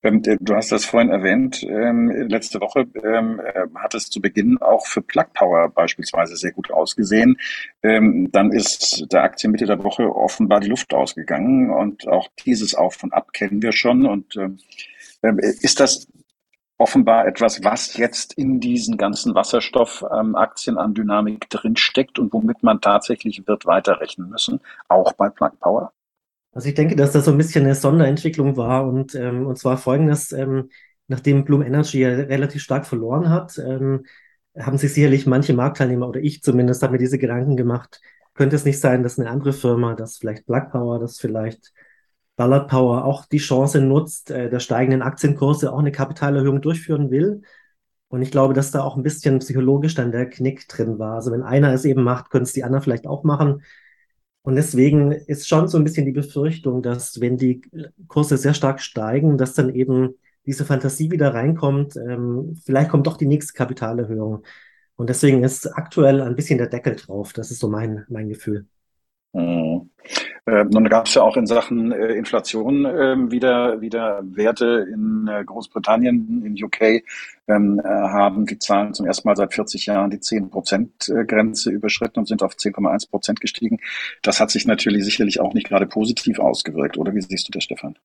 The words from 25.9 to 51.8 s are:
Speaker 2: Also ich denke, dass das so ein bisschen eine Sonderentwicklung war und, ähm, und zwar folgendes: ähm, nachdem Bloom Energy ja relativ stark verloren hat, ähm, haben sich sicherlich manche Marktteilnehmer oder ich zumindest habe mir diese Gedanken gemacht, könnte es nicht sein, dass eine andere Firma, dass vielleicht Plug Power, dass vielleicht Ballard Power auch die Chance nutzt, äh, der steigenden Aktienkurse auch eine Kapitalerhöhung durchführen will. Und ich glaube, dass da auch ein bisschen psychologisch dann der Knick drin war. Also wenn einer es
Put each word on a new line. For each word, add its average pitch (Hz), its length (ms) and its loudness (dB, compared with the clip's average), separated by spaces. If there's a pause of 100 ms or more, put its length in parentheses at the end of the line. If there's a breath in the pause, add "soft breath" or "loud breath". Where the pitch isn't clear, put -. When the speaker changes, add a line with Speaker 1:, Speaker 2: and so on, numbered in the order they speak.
Speaker 2:
Also 127 160 -8
ich 143 60 -4
denke, 160 200 2
dass 139 180 4
das 147 120 4
so 156 80 6
ein 139 40 6
bisschen 156 280 2
eine 135 100 4
Sonderentwicklung 143 840 2
war 127 300 0
und, 135 300 -4
ähm, 123 300 -4
und 131 120 -6
zwar 131 180 0
folgendes: 147 540 0
ähm, 135 400 -4 (380 soft breath)
nachdem 139 360 2
Bloom 147 180 2
Energy 143 360 0
ja 131 120 4
relativ 139 520 -4
stark 135 240 -4
verloren 127 420 -2
hat, 170 300 -2
ähm, 131 480 -4 (500 soft breath)
haben 131 220 -4
sich 143 160 -2
sicherlich 139 320 4
manche 131 280 2
Marktteilnehmer 127 540 0
oder 127 120 -8
ich 147 220 -4
zumindest 123 400 2
habe 127 100 0
mir 131 60 0
diese 127 200 0
Gedanken 127 380 0
gemacht, 123 440 -4 (340 soft breath)
könnte 139 200 2
es 147 100 0
nicht 139 160 0
sein, 127 220 4
dass 123 160 -4
eine 117 120 -2
andere 139 220 -2
Firma, 120 420 0
dass 113 220 -12
vielleicht 107 300 -8
Plug 131 240 -2
Power, 120 300 -4
dass 117 180 -10
vielleicht 110 540 -8 (640 soft breath)
Ballard 135 340 2
Power 127 360 2
auch 139 220 -2
die 151 120 -2
Chance 139 420 2
nutzt, 139 500 0
äh, 123 180 -6
der 123 120 -4
steigenden 127 420 0
Aktienkurse 143 680 0
auch 131 80 -4
eine 143 120 0
Kapitalerhöhung 139 720 -2
durchführen 156 480 -2
will. 196 320 0 (680 soft breath)
Und 123 140 -4
ich 127 80 -6
glaube, 135 240 2
dass 139 160 0
da 139 120 -2
auch 135 140 -6
ein 131 60 -4
bisschen 135 380 0
psychologisch 139 560 0
dann 120 160 -2
der 123 180 -4
Knick - 380 -6
drin 113 320 -4
war. 110 160 -6
Also 113 160 -6
wenn 120 100 -4
einer 135 300 4
es 131 120 0